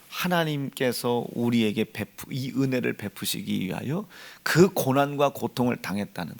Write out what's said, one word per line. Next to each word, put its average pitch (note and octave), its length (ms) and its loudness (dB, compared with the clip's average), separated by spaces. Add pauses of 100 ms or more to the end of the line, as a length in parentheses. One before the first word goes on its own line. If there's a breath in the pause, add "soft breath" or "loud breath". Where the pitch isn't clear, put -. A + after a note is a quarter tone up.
(160)
하나님께서 C#3 1160 0
우리에게 A2+ 520 2
베푸-, - 480 -10
이 C3 200 -4
은혜를 B2+ 440 0
베푸시기 G#2 640 -4
위하여 A2 460 -4 (360 loud breath)
그 F3 260 6
고난과 C#3 640 2
고통을 B2 460 0
당했다는 F#2 640 -6